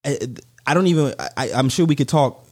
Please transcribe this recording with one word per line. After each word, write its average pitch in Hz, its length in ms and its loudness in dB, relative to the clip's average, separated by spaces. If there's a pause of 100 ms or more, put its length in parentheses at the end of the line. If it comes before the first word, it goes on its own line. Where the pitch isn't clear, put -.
I, 143 140 -4 (480)
I 135 80 0
don't 185 120 2
even, 156 280 2 (220)
I, - 160 -4
I'm 131 160 2
sure 160 160 0
we 151 120 2
could 135 120 0
talk 143 440 0